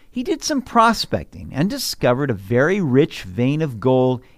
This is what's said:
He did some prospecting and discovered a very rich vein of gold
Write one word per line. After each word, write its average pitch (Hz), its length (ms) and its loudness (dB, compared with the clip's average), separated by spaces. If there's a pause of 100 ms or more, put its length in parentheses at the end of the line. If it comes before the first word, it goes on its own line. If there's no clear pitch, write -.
(120)
He 247 100 -8
did 330 220 -4
some 285 180 -2
prospecting 220 920 0
and 160 180 0
discovered 143 600 -2
a 113 60 -2
very 120 440 0
rich 147 440 2
vein 127 400 -2
of 123 160 -6
gold 127 420 2 (160)